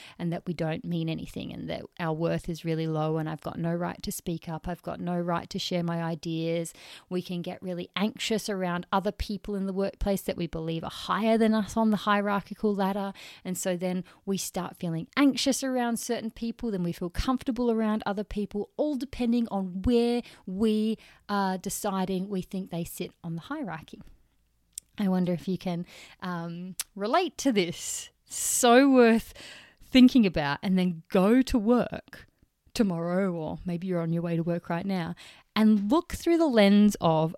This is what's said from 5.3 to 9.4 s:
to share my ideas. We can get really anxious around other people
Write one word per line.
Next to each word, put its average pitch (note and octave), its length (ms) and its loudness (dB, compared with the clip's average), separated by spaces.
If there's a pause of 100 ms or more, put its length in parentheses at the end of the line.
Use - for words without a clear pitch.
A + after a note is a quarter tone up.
to G3 100 -6
share F3 240 -2
my E3+ 220 -2
ideas. E3 720 -4 (340)
We F3+ 140 -4
can F3 180 -6
get F3+ 220 -10
really F3+ 340 -8
anxious G#3+ 540 -2
around F3+ 420 -2
other F#3+ 180 2
people G3+ 460 -8